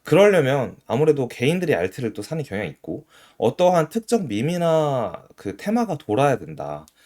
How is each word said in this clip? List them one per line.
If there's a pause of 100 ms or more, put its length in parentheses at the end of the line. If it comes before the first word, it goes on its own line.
그러려면 (100)
아무래도
개인들이
알트를
또
사는
경향이
있고 (300)
어떠한
특정
밈이나 (100)
그
테마가
돌아야
된다. (200)